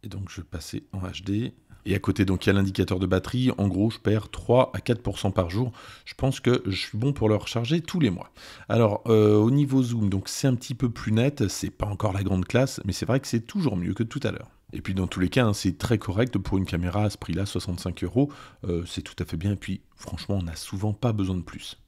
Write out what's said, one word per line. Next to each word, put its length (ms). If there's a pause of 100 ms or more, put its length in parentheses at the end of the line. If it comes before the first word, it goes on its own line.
Et 40
donc 220
je 100
vais 100
passer 320 (100)
en 100
H 200
D. 320 (320)
Et 80
à 60
côté, 240
donc, 200
il 40
y 20
a 40
l'indicateur 440
de 80
batterie. 500
En 120
gros, 200
je 120
perds 300
trois 440
à 60
quatre 200
pour 200
cent 100
par 180
jour. 220 (340)
Je 100
pense 260
que 260
je 100
suis 220
bon 140
pour 160
le 80
recharger 440
tous 200
les 100
mois. 220 (360)
Alors, 380
euh, 300
au 160
niveau 280
zoom, 280
donc 200
c'est 200
un 80
petit 180
peu 160
plus 220
net. 340
C'est 240
pas 160
encore 260
la 120
grande 220
classe, 380
mais 80
c'est 140
vrai 140
que 80
c'est 180
toujours 300
mieux 180
que 80
tout 220
à 80
l'heure. 180 (220)
Et 80
puis 140
dans 120
tous 140
les 80
cas, 180
hein, 60
c'est 260
très 200
correct 380
pour 220
une 80
caméra 380
à 60
ce 80
prix-là, 280
soixante-cinq 560
euros, 260 (380)
euh, 200
c'est 160
tout 180
à 40
fait 120
bien. 160
Et 40
puis 260 (120)
franchement, 440
on 40
n'a 140
souvent 360
pas 200
besoin 240
de 60
plus. 460